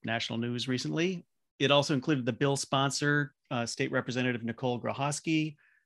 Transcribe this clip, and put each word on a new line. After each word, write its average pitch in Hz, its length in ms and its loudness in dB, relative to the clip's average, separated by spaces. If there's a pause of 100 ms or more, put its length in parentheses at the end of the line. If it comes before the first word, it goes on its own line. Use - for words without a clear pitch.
national 117 340 -2
news 120 300 -4
recently. 151 560 -2 (340)
It 135 120 4
also 143 240 6
included 131 320 2
the 127 60 2
bill 139 240 2
sponsor, 143 760 0 (180)
uh, 120 140 0
State 131 260 -2
Representative 123 520 0
Nicole 120 380 -2
Grohosky 147 760 -2 (300)